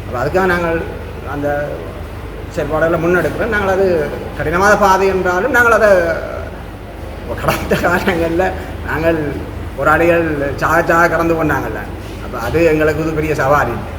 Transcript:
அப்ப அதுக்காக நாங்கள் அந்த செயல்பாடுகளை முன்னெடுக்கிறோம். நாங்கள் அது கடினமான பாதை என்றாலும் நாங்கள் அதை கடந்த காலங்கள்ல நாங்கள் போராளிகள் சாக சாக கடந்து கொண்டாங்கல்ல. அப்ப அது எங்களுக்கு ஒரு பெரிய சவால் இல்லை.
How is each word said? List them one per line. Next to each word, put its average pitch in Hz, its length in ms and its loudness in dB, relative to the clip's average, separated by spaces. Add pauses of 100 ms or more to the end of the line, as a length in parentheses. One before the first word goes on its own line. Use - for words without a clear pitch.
அப்ப - 180 -6
அதுக்காக 180 240 2
நாங்கள் 170 320 0 (540)
அந்த 143 160 -4 (1000)
செயல்பாடுகளை 156 500 0
முன்னெடுக்கிறோம். 175 540 0
நாங்கள் 196 200 2
அது 190 120 4 (520)
கடினமான 180 380 4
பாதை 190 320 4
என்றாலும் 185 480 0
நாங்கள் 233 220 6
அதை 208 100 4 (1500)
கடந்த 165 340 0 (100)
காலங்கள்ல 175 600 0 (420)
நாங்கள் 160 320 0 (580)
போராளிகள் 165 500 4 (300)
சாக 156 300 2
சாக 170 220 4
கடந்து 165 260 2
கொண்டாங்கல்ல. 131 480 -2 (420)
அப்ப 120 140 -8
அது 127 260 0
எங்களுக்கு 156 420 2
ஒரு 160 60 -2
பெரிய 151 220 -2
சவால் 139 400 2
இல்லை. - 240 -8